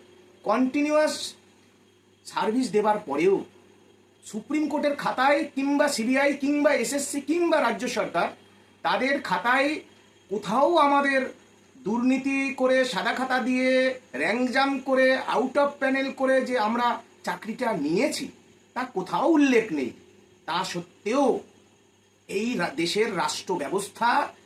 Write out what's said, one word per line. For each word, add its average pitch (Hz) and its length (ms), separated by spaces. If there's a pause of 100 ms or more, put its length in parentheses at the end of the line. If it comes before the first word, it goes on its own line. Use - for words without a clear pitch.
(480)
কন্টিনিউয়াস 294 880 (920)
সার্ভিস 214 500
দেবার 208 220 (100)
পরেও 160 280 (920)
সুপ্রিম 302 420
কোর্টের 285 280
খাতায় 285 440 (160)
কিংবা 277 400
সিবিআই 262 360 (120)
কিংবা 285 280 (120)
এসএসসি 277 380
কিংবা 330 400
রাজ্য 226 260
সরকার, 185 400 (540)
তাদের 202 400
খাতায় 247 480 (600)
কোথাও 214 400 (180)
আমাদের 277 340 (680)
দুর্নীতি 262 500 (220)
করে 262 260
সাদা 254 340
খাতা 262 180 (100)
দিয়ে, 254 220 (440)
র‍্যাঙ্ক 202 320 (100)
জাম্প 277 220 (120)
করে, 262 180 (280)
out 233 280
of 285 80 (100)
panel 269 260 (120)
করে 262 160 (140)
যে 247 60 (120)
আমরা 240 200 (360)
চাকরিটা 214 500 (120)
নিয়েছি, 214 400 (480)
তা 240 100
কোথাও 190 440 (100)
উল্লেখ 262 340
নেই। 254 200 (560)
তা 160 160
সত্ত্বেও 202 640 (1000)
এই 202 200 (140)
রা-, 165 200
দেশের 202 360
রাষ্ট্র 151 380
ব্যবস্থা, 175 540 (360)